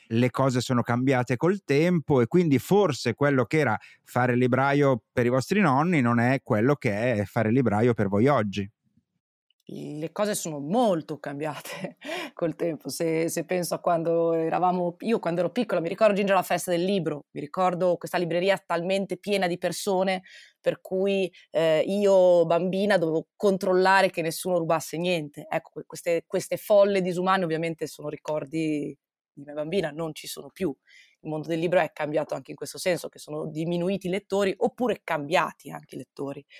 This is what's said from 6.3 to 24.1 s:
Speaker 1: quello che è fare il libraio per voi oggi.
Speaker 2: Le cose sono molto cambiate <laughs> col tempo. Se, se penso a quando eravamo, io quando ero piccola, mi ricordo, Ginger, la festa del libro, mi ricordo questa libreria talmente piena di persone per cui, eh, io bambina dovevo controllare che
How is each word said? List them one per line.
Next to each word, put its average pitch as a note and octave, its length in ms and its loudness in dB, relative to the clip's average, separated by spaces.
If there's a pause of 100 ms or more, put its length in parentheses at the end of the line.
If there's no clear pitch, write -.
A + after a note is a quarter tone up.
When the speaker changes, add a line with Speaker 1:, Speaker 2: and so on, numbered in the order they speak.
Speaker 1:
quello B2 320 2
che A#2 380 0
è G#2 120 0
fare G#2+ 240 0
il A#2 60 2
libraio A#2+ 380 4
per G#2+ 160 0
voi G#2 180 4
oggi. G#2 420 0 (1000)
Speaker 2:
Le D3 440 -10
cose G#3 200 -2
sono D#3 260 -6
molto E3 600 0
cambiate C#3+ 800 -10
<laughs> D#4+ 340 -10
col D#3+ 220 -4
tempo. D#3+ 320 -6
Se, E3 400 -2
se E3 160 -4
penso F3 320 -4
a - 40 -8
quando E3 520 0
eravamo, E3+ 680 0
io A3 200 0
quando F3 220 -2
ero E3+ 100 -2
piccola, F#3+ 300 -2
mi E3 80 -4
ricordo, G#3 240 4
Ginger, G3 220 2
la F3+ 60 4
festa F3+ 300 -4
del F3 140 2
libro, D#3+ 460 -2
mi C#3+ 100 -10
ricordo F3+ 560 0
questa F3 200 -6
libreria F3+ 480 0
talmente F3+ 520 -2
piena G3 280 -2
di F3 120 -2
persone F#3 640 -2 (380)
per E3+ 180 -2
cui, F#3+ 500 -2 (220)
eh, D#3 340 2
io F#3 600 6
bambina F#3+ 520 2
dovevo D#3+ 380 0
controllare F#3+ 720 4
che F3+ 120 -6